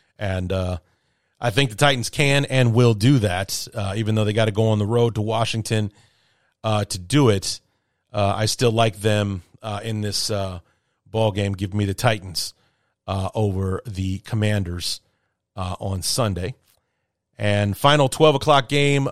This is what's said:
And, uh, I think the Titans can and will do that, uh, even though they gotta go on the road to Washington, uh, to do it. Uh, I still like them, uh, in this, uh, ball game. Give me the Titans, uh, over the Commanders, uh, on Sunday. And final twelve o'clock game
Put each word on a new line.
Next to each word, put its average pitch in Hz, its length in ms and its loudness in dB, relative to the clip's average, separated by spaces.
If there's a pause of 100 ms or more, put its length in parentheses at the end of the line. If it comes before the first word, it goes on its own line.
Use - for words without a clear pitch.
(180)
And, 95 340 -4
uh, 92 260 -4 (600)
I 120 100 -2
think 135 200 0
the 104 60 -14
Titans 135 340 0
can 143 360 2
and 127 280 2
will 120 200 6
do 123 260 6
that, 95 540 -2
uh, 98 220 -6
even 110 180 -2
though 110 100 2
they 104 100 0
gotta 107 180 2
go 110 160 2
on 107 100 2
the 104 80 0
road 117 280 2
to 110 80 -2
Washington, 110 680 -2 (720)
uh, 110 220 -2
to - 140 -8
do 117 320 2
it. - 300 -2 (560)
Uh, 101 180 0
I 107 120 -2
still 117 260 2
like 110 240 2
them, 101 460 0 (180)
uh, 104 240 -8
in 110 160 -6
this, 104 300 -4
uh, 95 300 -4 (440)
ball 110 280 0
game. 101 200 -2
Give 95 220 -6
me 104 100 0
the 98 80 0
Titans, 95 600 -2 (520)
uh, 98 280 -4
over 95 500 -2
the 95 360 -4
Commanders, 104 840 -4 (520)
uh, 92 240 -8
on 95 220 -6
Sunday. 92 540 -2 (840)
And 101 400 0
final 143 320 4
twelve 156 260 4
o'clock 139 360 2
game 143 420 2